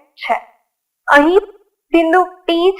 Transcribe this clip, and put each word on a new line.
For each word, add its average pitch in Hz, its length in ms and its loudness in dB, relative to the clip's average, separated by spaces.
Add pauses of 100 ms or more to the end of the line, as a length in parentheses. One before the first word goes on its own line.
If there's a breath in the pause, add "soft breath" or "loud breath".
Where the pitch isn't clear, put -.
(220)
છે. - 140 -4 (720)
અહીં 330 360 2 (480)
બિંદુ 330 280 0 (260)
પી 339 340 0